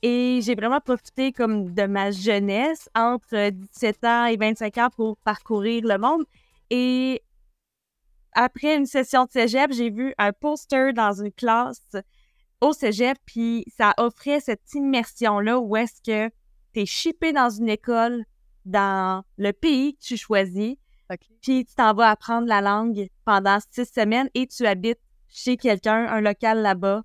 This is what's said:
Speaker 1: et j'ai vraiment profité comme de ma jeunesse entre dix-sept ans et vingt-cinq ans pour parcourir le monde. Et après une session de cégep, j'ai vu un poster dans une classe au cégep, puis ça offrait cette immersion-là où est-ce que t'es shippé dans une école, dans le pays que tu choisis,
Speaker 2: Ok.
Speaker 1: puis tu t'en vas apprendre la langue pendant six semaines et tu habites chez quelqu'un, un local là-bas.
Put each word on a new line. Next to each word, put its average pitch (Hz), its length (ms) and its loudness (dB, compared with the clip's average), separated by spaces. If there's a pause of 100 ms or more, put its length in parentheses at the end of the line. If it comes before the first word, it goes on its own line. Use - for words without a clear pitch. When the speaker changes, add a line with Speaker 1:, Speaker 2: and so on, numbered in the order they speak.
Speaker 1:
et 247 400 0
j'ai 226 140 0
vraiment 233 260 0
profité 262 520 -4
comme 214 420 -2
de 202 120 0
ma 196 260 -2
jeunesse 202 800 -2
entre 226 560 0
dix-sept 196 540 -6
ans 233 220 2
et 226 100 0
vingt-cinq 214 420 -2
ans 240 180 2
pour 220 220 -2
parcourir 214 680 -2
le 208 140 2
monde. 285 260 0 (460)
Et 254 500 0 (1120)
après 269 440 0
une 277 100 0
session 262 380 2
de 247 60 -12
cégep, 254 420 2
j'ai 233 180 -2
vu 254 280 -6
un 208 140 2
poster 277 600 -2
dans 220 200 0
une 202 200 -6
classe 240 640 -2 (640)
au 285 120 4
cégep, 247 520 0
puis 233 400 -4 (120)
ça 208 220 4
offrait 269 420 0
cette - 340 -8
immersion-là 233 840 0
où 214 160 -2
est-ce 226 260 -4
que 220 300 -2 (400)
t'es 202 140 -4
shippé 320 460 -4
dans 254 180 2
une 220 180 -4
école, 233 560 -2 (400)
dans 190 580 0 (140)
le 202 160 -2
pays 277 420 0
que - 80 -20
tu - 140 -8
choisis, 202 580 -2 (360)
Speaker 2:
Ok. 180 100 -12 (200)
Speaker 1:
puis 262 240 0
tu - 120 -20
t'en 220 180 4
vas 226 160 6
apprendre 233 380 -2
la 208 120 2
langue 202 460 0 (180)
pendant 196 340 4 (120)
six 247 180 -4
semaines 233 460 0
et 254 140 0
tu - 180 -2
habites 202 320 0 (300)
chez - 280 -2
quelqu'un, 220 520 0
un 220 120 0
local 214 400 0
là-bas. 196 440 0